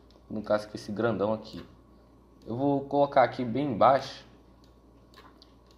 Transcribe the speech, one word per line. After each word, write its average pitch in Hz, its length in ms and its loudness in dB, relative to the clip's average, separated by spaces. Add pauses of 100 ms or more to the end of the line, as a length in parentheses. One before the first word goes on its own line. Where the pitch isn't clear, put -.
(280)
no 107 140 -8
caso 107 260 -2
que - 80 -14
esse - 160 -10
grandão 107 400 -2
aqui. 110 320 -10 (800)
Eu 113 100 -8
vou 139 260 0
colocar 139 400 4
aqui 120 200 0
bem 123 260 -2
embaixo. 120 600 2 (1500)